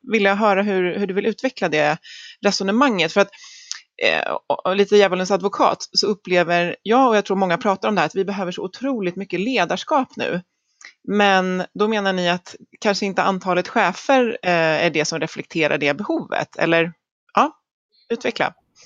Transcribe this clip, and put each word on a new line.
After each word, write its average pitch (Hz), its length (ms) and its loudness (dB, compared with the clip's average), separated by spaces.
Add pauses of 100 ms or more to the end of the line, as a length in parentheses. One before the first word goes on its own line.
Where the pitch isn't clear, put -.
(120)
vilja 202 240 2
höra 202 260 2
hur, 190 380 0
hur 202 80 -2
du 185 60 -6
vill 202 120 -2
utveckla 220 440 -2
det 151 280 2 (480)
resonemanget. 202 680 0
För 196 80 4
att, 196 80 0 (720)
eh, - 280 0 (160)
och, - 180 -4
och 185 100 0
lite 202 220 4
djävulens 185 340 2
advokat, 196 600 0
så - 160 0
upplever 175 760 0
jag, 247 260 4
och 220 80 4
jag 202 80 2
tror 190 120 -2
många 185 200 2
pratar 214 320 -2
om 214 60 0
det 180 60 2
här, 151 40 2
att 156 100 -6
vi 190 100 -2
behöver 190 260 -6
så - 120 -10
otroligt 196 520 -6
mycket 185 240 -6
ledarskap 208 760 -2
nu. 175 260 -4 (680)
Men 185 560 2 (100)
då 208 140 0
menar 202 260 0
ni 180 160 0
att 180 260 -4 (240)
kanske 208 260 -2
inte 196 180 -2
antalet 185 440 -2
chefer, 226 760 0
eh, 165 420 2
är 175 40 2
det 147 160 0
som 160 140 -6
reflekterar 151 580 -2
det 143 160 0
behovet, - 640 -4
eller? 165 380 2 (400)
Ja, 285 260 0 (500)
utveckla. - 440 -4 (320)